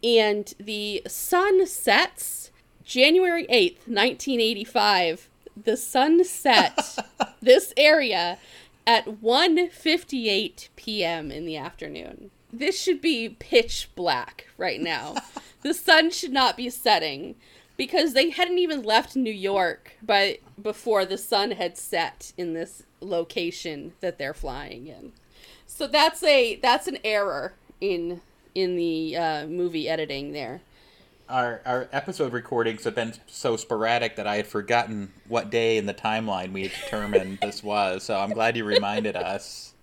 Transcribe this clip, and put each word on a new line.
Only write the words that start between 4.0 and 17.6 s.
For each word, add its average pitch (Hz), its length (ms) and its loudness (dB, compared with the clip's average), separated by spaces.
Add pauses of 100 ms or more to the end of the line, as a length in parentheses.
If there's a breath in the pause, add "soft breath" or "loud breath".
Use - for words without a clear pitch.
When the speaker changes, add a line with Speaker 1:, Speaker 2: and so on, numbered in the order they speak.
Speaker 1:
eighty-five. 208 920 0 (320)
The 226 160 0
sun 311 460 4
set 240 760 2 (220)
Speaker 2:
<laughs> - 220 -6
Speaker 1:
this 254 340 6
area 240 600 4 (480 loud breath)
at 220 360 2
one 320 480 4
fifty-eight 254 1040 -2
P 214 280 -6
M 165 280 -4
in 151 140 -10
the 160 120 -8
afternoon. 151 760 -14 (220)
This 285 260 -4
should 320 220 0
be 240 280 0
pitch - 680 0
black 151 520 -4 (100)
right 170 240 -4
now. 151 380 -6
Speaker 2:
<laughs> - 60 -16 (380 loud breath)
Speaker 1:
The 285 100 -2
sun 330 380 4
should 339 200 -8
not 269 240 2
be 254 140 -8
setting 156 680 0 (420 soft breath)